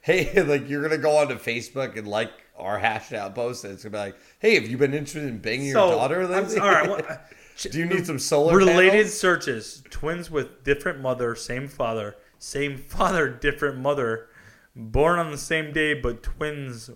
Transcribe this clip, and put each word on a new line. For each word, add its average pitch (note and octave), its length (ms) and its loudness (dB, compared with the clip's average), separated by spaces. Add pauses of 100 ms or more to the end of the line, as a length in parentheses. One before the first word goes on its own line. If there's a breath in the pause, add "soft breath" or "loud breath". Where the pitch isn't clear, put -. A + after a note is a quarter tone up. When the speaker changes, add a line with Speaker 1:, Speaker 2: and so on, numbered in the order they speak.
Speaker 1:
"Hey," F3+ 420 2
<laughs> D3 40 2
like, C#3 240 0
you're C#3+ 100 -2
gonna D#3 160 0
go D3+ 220 4
onto C#3 160 2
Facebook A#2 640 -6
and G#2 100 -10
like A2 240 -2 (240)
our G2+ 220 -4
hashed A2 340 -2
out G2+ 220 -8
post, A#2+ 300 -6
and G2 100 -12
it's F#2+ 100 -18
gonna G#2+ 80 -12
be G#2 60 -6
like, G2+ 180 -8 (220 soft breath)
"Hey, A3 160 4
have A#2+ 120 2
you B2 120 -6
been C#3 160 4
interested D3 300 -6
in A#2+ 160 -6
banging C3 320 -4
Speaker 2:
So, F#3+ 160 6
Speaker 1:
your E3 100 4
daughter D3 240 0
Speaker 2:
I'm F3+ 80 -2
Speaker 1:
lately? G3 260 -2
Speaker 2:
s-, F#3+ 60 0
all G3+ 80 4
right, D#3+ 180 4
what, F#3 220 -4
Speaker 1:
<laughs> - 0 -
Speaker 2:
uh, D#3+ 80 -10 (380 loud breath)
ch-, - 160 -10
Speaker 1:
Do C#3+ 60 -4
you E3+ 60 0
need F3 220 0
some D3+ 120 -4
solar D#3 380 4
Speaker 2:
related F#3 360 8
Speaker 1:
panels?" G#3 280 2
Speaker 2:
searches? C#3+ 680 -2
Twins E3 400 -6
with C#3+ 340 -6
different C#3+ 380 -2
mother, B2 320 -2
same B2+ 340 -8
father. A2+ 480 -4 (240 soft breath)
Same C#3 380 -6
father, E3+ 500 0
different C3+ 500 -4
mother. B2+ 500 -2 (480 soft breath)
Born C3 420 2
on D#3+ 140 -2
the D3 40 -8
same D3+ 360 -4
day, D3+ 220 2
but B2 280 -4
twins C3+ 720 -6